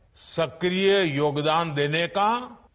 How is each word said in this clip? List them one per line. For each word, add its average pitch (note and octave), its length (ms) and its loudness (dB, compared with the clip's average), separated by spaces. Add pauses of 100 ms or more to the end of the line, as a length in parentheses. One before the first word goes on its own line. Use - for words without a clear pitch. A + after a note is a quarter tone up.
(140)
सक्रिय F3+ 1000 0
योगदान D3+ 580 0
देने D3 320 0
का A#3 520 -2 (160)